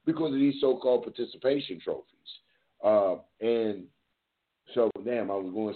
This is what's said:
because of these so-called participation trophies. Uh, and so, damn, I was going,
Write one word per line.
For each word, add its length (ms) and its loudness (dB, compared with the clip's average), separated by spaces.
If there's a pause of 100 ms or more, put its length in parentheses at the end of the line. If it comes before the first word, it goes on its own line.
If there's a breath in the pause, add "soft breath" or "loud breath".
because 280 -2
of 60 0
these 220 4
so-called 420 2
participation 800 -4
trophies. 220 -6 (760)
Uh, 340 4 (260)
and 420 -2 (920)
so, 160 2 (140)
damn, 280 -4
I 40 -2
was 180 -6
going, 220 -4